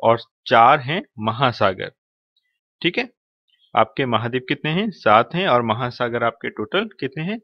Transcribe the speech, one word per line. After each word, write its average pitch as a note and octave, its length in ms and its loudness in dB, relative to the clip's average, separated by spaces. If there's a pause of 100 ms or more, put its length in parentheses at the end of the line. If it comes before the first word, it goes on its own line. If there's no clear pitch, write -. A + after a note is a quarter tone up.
और A2+ 160 4 (260)
चार B2+ 340 6
हैं D3+ 220 -6 (160)
महासागर। G#2+ 720 -2 (920)
ठीक E3+ 160 -2
है, A#3+ 120 -6 (680)
आपके A2+ 300 0
महाद्वीप A#2+ 420 -2
कितने D3+ 220 -6
हैं? G3+ 200 -2
सात A2 440 2
हैं। F3+ 140 -2
और B2 140 2
महासागर A#2 600 -4
आपके A#2 280 -4
टोटल F3 340 -4
कितने D#3 400 -8
हैं? G#3+ 200 -6